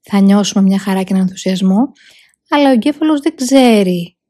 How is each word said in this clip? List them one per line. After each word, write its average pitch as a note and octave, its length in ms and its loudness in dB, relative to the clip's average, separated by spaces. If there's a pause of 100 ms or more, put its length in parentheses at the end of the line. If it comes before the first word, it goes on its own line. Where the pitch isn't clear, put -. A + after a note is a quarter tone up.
θα G3+ 200 -2
νιώσουμε G3 420 2
μια G3 160 2
χαρά F#3+ 240 -4
και F#3 100 -6
έναν F#3+ 100 0
ενθουσιασμό, F#3+ 680 -2 (560)
αλλά D4 200 2
ο C4+ 40 4
εγκέφαλος C#4+ 480 0
δεν D#4 140 -4
ξέρει A3 800 0 (140)